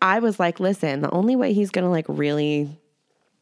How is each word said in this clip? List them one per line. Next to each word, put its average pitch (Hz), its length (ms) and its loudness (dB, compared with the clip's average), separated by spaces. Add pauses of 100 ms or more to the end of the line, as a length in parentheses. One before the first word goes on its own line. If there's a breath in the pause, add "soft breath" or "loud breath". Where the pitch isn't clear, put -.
I 190 160 2
was 233 200 0
like, 175 220 0
"Listen, 180 400 0
the 151 100 -2
only 214 240 0
way 240 200 0
he's 196 160 0
gonna, 180 200 0
like, 160 180 0
really, 147 600 -2 (720)